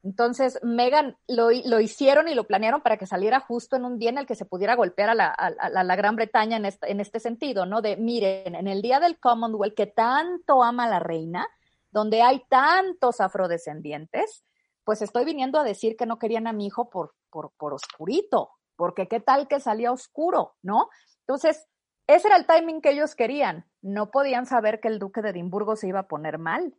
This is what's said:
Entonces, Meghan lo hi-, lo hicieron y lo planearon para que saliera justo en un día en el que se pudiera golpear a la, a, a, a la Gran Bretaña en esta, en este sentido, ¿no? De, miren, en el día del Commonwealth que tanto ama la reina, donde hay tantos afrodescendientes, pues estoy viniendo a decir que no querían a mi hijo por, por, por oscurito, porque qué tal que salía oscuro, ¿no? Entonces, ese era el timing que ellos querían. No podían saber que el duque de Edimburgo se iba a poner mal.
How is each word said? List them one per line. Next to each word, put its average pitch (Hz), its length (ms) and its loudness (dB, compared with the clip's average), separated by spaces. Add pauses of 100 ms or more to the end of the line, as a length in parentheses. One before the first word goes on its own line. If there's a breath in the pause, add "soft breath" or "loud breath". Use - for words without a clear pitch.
Entonces, 240 600 -2
Meghan 247 560 0 (100)
lo 233 220 4
hi-, 247 160 2
lo 226 140 4
hicieron 277 480 4
y 302 60 -2
lo 226 100 0
planearon 220 360 0
para 220 160 0
que 190 100 -10
saliera 214 340 0
justo - 360 -6
en 247 80 -2
un 247 140 -6
día 226 100 -2
en 247 80 -2
el 277 100 -8
que 220 100 -6
se 185 100 -12
pudiera 196 280 0
golpear 208 360 0
a 233 40 2
la, 202 120 2
a, 175 220 -2
a, - 180 -4
a 185 180 0
la 180 120 2
Gran 202 200 0
Bretaña 220 400 0
en 214 80 -4
esta, - 220 -8
en 202 140 -4
este 220 200 -8
sentido, 233 460 -4
¿no? 214 160 -2
De, 202 160 -2
miren, 190 560 -2
en 185 140 -6
el 196 120 -2
día 254 200 2
del 339 180 0
Commonwealth 226 560 0
que 208 120 0
tanto 277 760 2
ama 240 260 0
la 196 100 0
reina, 170 480 -6 (440)
donde 214 320 2
hay 254 260 6
tantos 311 720 2
afrodescendientes, 170 1200 -4 (380)
pues 214 200 -2
estoy 240 240 -2
viniendo 277 320 -2
a 294 60 2
decir 220 300 -2
que 233 120 -4
no 226 120 -6
querían 226 280 -4
a 226 80 -4
mi 208 120 -6
hijo 233 220 -6
por, 165 260 -10 (140)
por, 151 300 -14
por 143 160 -6
oscurito, 196 760 -4 (260)
porque 180 300 -4
qué 226 140 -2
tal 277 260 2
que 285 140 -2
salía 240 320 -2
oscuro, - 680 -4
¿no? 214 300 0 (300 soft breath)
Entonces, 311 480 -2 (400)
ese 349 180 6
era 415 100 8
el 320 80 4
timing 330 380 2
que 302 80 4
ellos 294 240 -2
querían. 226 500 -2 (160)
No 202 300 -6
podían 254 360 0
saber 220 340 0
que 233 80 -4
el 220 100 -4
duque 196 240 -8
de 208 80 -4
Edimburgo 190 460 -4
se 214 100 -10
iba 190 140 -4
a 190 80 -12
poner 156 300 -8
mal. 226 400 -6